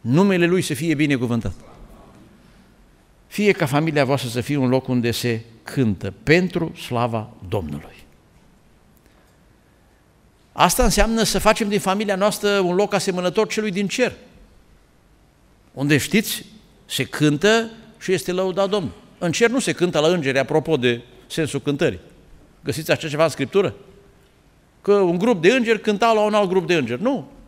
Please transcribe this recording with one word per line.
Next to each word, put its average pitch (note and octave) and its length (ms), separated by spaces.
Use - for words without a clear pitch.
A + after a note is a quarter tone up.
Numele E3+ 460
Lui F3+ 160
să D#3 120
fie D#3 200
binecuvântat. A#2+ 600
Fie G#3 260
ca E3 140
familia D3 380
voastră C3 240
să A#2+ 120
fie D3 160
un B2+ 120
loc C3 200
unde A#2+ 220
se A2+ 300
cântă G#2 500
pentru E3+ 520
slava A2+ 560
Domnului. D#2 520
Asta F3 300
înseamnă A3 380
să G3 160
facem G#3+ 300
din G3+ 120
familia G3+ 360
noastră G3+ 420
un F3+ 160
loc G3+ 200
asemănător F3+ 540
celui G#3+ 220
din F#3+ 180
cer, A#3+ 240
unde, C#3+ 260
știți, - 460
se - 180
cântă G3 640
și - 140
este F3+ 200
lăudat F#3+ 360
Domnul. F3+ 240
În F3 140
cer A3+ 180
nu C4 80
se F3 140
cântă E3 260
la D3+ 100
îngeri, C#3 300
apropo D3+ 380
de A#2+ 240
sensul C#3+ 340
cântării. C#3 380
Găsiți D#3 260
așa D#3 180
ceva D3 160
în D#3+ 40
Scriptură? D3 460
Că G3+ 120
un F3+ 240
grup G3 240
de F#3 100
îngeri A#3 280
cânta A3 320
la G#3+ 80
un G#3 140
alt G#3 140
grup F3+ 180
de F3 80
îngeri. B2+ 280
Nu. A3+ 280